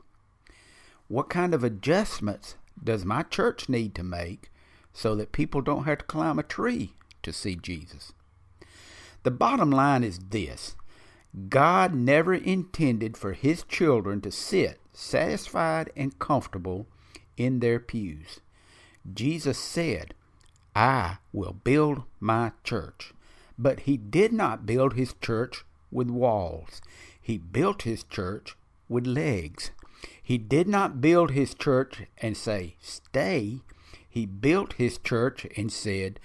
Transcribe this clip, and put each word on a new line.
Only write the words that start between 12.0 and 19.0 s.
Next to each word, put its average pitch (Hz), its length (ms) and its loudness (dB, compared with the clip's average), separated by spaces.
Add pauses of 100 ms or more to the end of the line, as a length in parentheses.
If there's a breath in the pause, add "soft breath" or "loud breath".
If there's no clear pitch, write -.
intended 135 840 0
for 98 160 -4
his 160 300 2
children 101 580 2
to 101 80 -6
sit - 500 0 (140)
satisfied 160 1000 -2
and 135 240 -4
comfortable 98 680 -2 (500 loud breath)
in 127 240 0
their 120 180 2
pews. 92 640 -8 (720 soft breath)